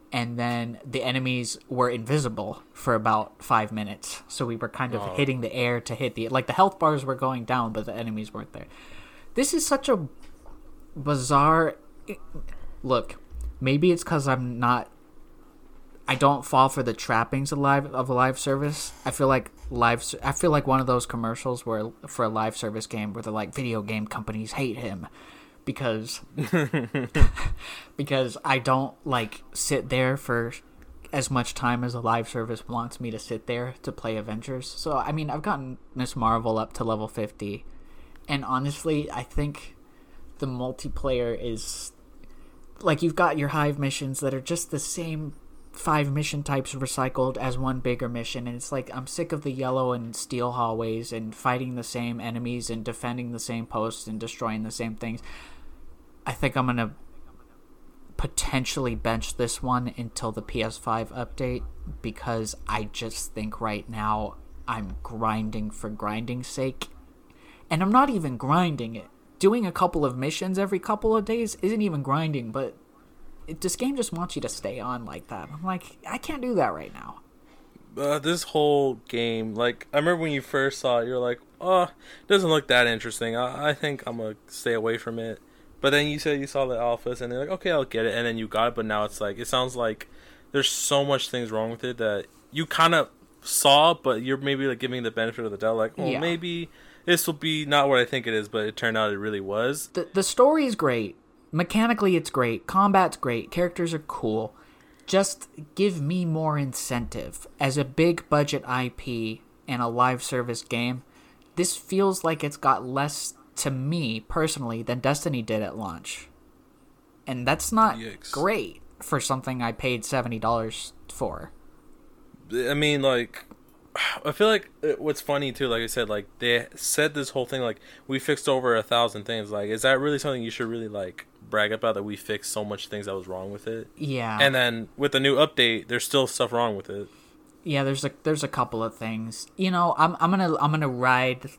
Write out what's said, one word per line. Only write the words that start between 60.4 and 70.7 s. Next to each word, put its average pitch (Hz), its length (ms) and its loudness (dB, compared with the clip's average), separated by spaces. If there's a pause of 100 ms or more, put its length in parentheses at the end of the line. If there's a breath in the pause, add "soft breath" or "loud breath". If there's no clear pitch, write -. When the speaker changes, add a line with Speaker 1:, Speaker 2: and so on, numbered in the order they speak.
Speaker 1:
P 117 200 -4
S 110 160 -4
five 113 320 -2
update, 127 540 -4 (380)
because 113 540 -4 (120)
I 110 160 -2
just - 500 -8
think 107 260 -6
right 107 280 -4
now 107 480 -2 (320)
I'm 107 340 -4
grinding 110 680 -2
for 107 200 -8
grinding's 113 560 -4
sake. - 420 -4 (800 loud breath)
And 160 140 2
I'm 190 100 4
not 269 180 6
even 160 260 -2
grinding 135 580 2
it. 101 140 -12 (320)
Doing 208 260 6
a 175 60 -2
couple 175 320 2
of 123 120 0
missions 185 420 -2
every 196 200 0